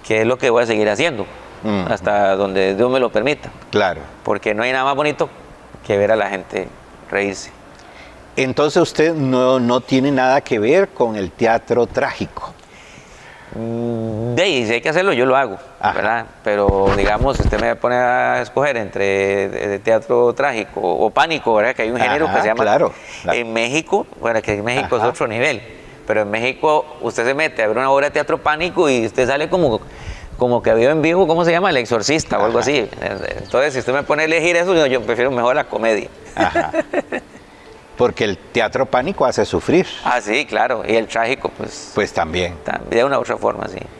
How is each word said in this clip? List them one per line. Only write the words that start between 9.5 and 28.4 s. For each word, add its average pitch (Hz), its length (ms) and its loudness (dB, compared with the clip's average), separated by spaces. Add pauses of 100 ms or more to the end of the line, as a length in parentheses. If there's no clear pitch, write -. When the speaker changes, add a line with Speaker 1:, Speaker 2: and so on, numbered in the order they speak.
Speaker 2:
no 123 220 2
tiene 131 280 2
nada 131 300 4
que - 180 -2
ver 160 300 4
con 113 280 -2
el 98 140 -4
teatro 117 560 2
trágico. - 680 -6 (1000)
Speaker 1:
Mm, 113 840 -4
de 170 60 2
ahí, 139 240 0
si 110 60 0
hay 117 80 0
que - 80 -4
hacerlo, 180 240 2
yo 123 140 4
lo 131 100 4
hago, 117 220 0 (220)
Speaker 2:
Ajá. 98 120 0
Speaker 1:
¿verdad? 110 340 -2 (180)
Pero, 101 520 2
digamos, 107 400 2
si - 60 -2
usted 107 180 2
me 117 160 0
pone 123 200 0
a 123 440 0
escoger 131 380 -2
entre 98 720 0
de, - 200 -4
de 101 120 -4
teatro 117 520 2
trágico 123 480 -4
o 92 300 0
pánico, 143 460 0
¿verdad? 113 180 2
Que 120 80 -4
hay 113 80 -2
un 123 80 -4
género 123 260 0
Speaker 2:
Ajá, 98 120 0
Speaker 1:
que 104 60 2
se 107 60 0
llama 117 140 0
Speaker 2:
claro, 139 320 2 (280)
claro. 92 160 -2
Speaker 1:
en 117 140 -6
México, 135 540 -2 (120)
bueno, 113 220 0
que 107 140 -2
en 104 100 -4
México 127 320 -2
Speaker 2:
Ajá. 110 80 0
Speaker 1:
es 123 60 2
otro 135 160 -4
nivel, 117 340 -2 (460)
pero 107 160 2
en 104 80 -2
México 131 560 0 (160)
usted 117 240 -2
se 135 80 2
mete 147 280 -2
a - 40 2
ver 110 100 0
una 135 140 0
obra 139 160 4
de 143 60 -2
teatro 156 260 0
pánico 160 500 0